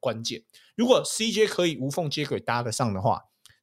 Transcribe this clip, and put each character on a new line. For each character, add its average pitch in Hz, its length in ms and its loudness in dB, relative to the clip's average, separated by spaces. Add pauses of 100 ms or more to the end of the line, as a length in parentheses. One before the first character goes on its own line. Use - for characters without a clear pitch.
关 113 200 -4
键。 - 220 -8 (320)
如 240 120 2
果 233 180 6
C 220 260 -2
J 214 140 4
可 180 220 0
以 151 100 -2
无 135 140 -2
缝 160 180 -2
接 147 160 -4
轨 113 140 -4
搭 120 240 -2
得 113 80 -4
上 113 220 0
的 92 60 -4
话， 101 220 0 (420)